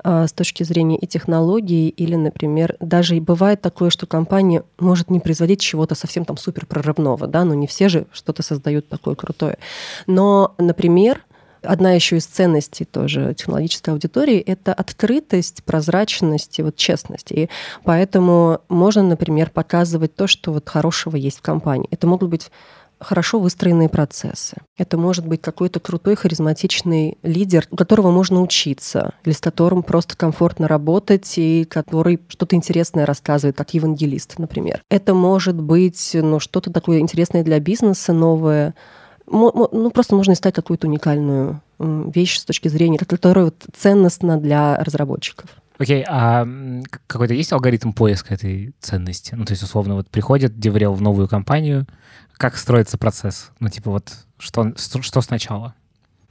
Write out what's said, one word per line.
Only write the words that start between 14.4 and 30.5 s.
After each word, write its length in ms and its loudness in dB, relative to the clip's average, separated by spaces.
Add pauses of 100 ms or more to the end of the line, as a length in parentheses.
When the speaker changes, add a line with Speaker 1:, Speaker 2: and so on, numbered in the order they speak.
Speaker 1:
это 260 -2
открытость, 920 -2
прозрачность 920 -2
и 40 -2
вот 140 -4
честность. 560 -4
И 160 -2 (340)
поэтому 840 4
можно, 340 4
например, 460 0
показывать 640 -2
то, 120 -2
что 260 -2
вот 160 -6
хорошего 480 -2
есть 220 -4
в 20 -20
компании. 500 -2
Это 160 -2
могут 220 2
быть 200 -6 (520)
хорошо 380 -2
выстроенные 480 2
процессы. 720 -6 (200)
Это 200 -4
может 280 -2
быть 160 -4
какой-то 380 -4
крутой, 380 -2
харизматичный 1080 -2
лидер, 480 0
у 60 -8
которого 340 4
можно 300 2
учиться, 720 -4 (100)
или 100 0
с 60 -8
которым 440 0
просто 340 -2
комфортно 500 0